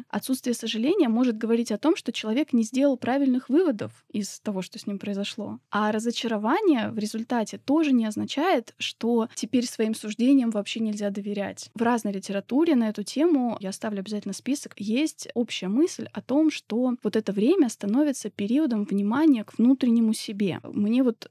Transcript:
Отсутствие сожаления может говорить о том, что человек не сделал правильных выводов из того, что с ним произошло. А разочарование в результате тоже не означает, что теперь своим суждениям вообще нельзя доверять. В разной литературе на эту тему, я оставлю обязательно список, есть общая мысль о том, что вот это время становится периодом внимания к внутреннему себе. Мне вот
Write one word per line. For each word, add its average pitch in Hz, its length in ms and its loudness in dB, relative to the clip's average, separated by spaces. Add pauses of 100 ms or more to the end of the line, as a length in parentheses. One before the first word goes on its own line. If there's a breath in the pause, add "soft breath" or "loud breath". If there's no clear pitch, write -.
Отсутствие 247 460 -4
сожаления 233 540 0
может 233 280 2
говорить 233 360 0
о 208 60 0
том, 330 180 2
что - 160 -6
человек 226 400 -2
не 233 120 4
сделал 262 320 2
правильных 254 520 0
выводов 254 440 2 (200)
из - 280 -6
того, 190 220 -4
что - 160 -14
с - 80 -14
ним 202 120 -4
произошло. 208 600 -6 (120)
А 214 220 0
разочарование 226 960 0
в 220 80 -8
результате 220 600 -4
тоже 294 340 2
не 226 140 4
означает, 240 720 -2
что 226 560 -2
теперь 247 320 -2
своим 220 280 -2
суждениям 233 560 2
вообще 214 300 -4
нельзя 208 300 -2
доверять. 202 640 -6
В - 80 -6
разной 226 300 0
литературе 208 640 0
на 226 140 2
эту 214 140 -6
тему, 262 580 0
я 196 100 -6
оставлю 208 300 -6
обязательно 202 340 -6
список, - 440 -6
есть 226 560 -2
общая 226 340 -4
мысль 240 440 0
о 208 80 -8
том, 302 300 2
что 247 520 -2
вот 214 140 -2
это 214 160 0
время 254 360 4
становится 247 640 0
периодом 233 540 0
внимания 220 600 2
к - 140 -6
внутреннему 233 540 4
себе. 202 520 -2
Мне 226 380 0
вот 240 280 0